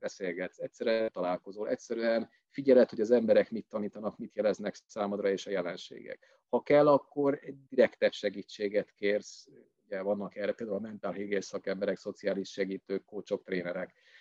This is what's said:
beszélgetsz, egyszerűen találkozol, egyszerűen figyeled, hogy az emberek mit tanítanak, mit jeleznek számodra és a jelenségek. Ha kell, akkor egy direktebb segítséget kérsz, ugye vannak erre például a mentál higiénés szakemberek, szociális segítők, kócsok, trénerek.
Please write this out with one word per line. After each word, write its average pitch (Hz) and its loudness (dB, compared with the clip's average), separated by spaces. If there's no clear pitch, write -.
beszélgetsz, 92 -8
egyszerűen 113 -2
találkozol, 95 -6
egyszerűen 113 -2
figyeled, 127 6
hogy 120 -6
az 107 2
emberek 113 4
mit 110 -8
tanítanak, 104 -8
mit 117 -12
jeleznek 104 -2
számodra 101 -2
és 95 -2
a 98 -8
jelenségek. - -8
Ha 120 0
kell, 147 6
akkor 143 2
egy 139 -14
direktebb 113 4
segítséget 101 -4
kérsz, - -4
ugye 95 -8
vannak 101 -4
erre 101 -2
például 104 -4
a - -6
mentál 104 -8
higiénés 101 -4
szakemberek, 98 -4
szociális 98 -4
segítők, 95 -4
kócsok, 101 -6
trénerek. 90 -6